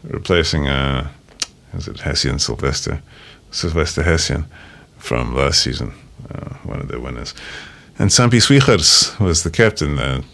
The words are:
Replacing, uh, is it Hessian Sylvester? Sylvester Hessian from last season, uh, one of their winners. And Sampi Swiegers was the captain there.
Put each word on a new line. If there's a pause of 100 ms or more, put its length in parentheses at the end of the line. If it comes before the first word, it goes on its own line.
Replacing,
uh, (640)
is
it
Hessian
Sylvester? (480)
Sylvester
Hessian (500)
from
last
season, (400)
uh, (100)
one
of
their
winners. (640)
And
Sampi
Swiegers
was
the
captain
there. (140)